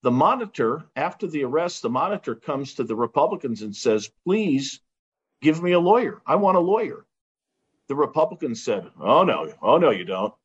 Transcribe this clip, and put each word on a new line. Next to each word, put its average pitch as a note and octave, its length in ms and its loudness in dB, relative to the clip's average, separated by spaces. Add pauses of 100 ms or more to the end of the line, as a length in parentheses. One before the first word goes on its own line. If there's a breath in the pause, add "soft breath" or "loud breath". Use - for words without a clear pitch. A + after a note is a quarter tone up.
The B2 80 2
Monitor, D3+ 720 0 (120)
after - 320 -6
the D3+ 160 -4
arrest, D#3 380 -4
the E3 60 -4
Monitor C#3 460 -4
comes C3+ 400 -8
to C3 100 -6
the A2+ 120 -6
Republicans A#2+ 680 -2
and G#2+ 120 -12
says, G#2+ 360 0 (140)
"Please E3+ 560 -2 (600)
give D#3 220 2
me F3 100 0
a F3 60 4
lawyer. G3 480 2
I C3+ 100 2
want F#3+ 200 2
a F3 40 6
lawyer." F#3 460 -2 (800)
The C#3 80 -6
Republicans C#3 720 -2
said, F#2+ 260 -4 (100)
"Oh, A#2+ 220 4
no. D#2+ 300 0 (100)
Oh, B2 160 4
no, E3+ 120 6
you F#2 140 -2
don't. F#2+ 300 -6 (100)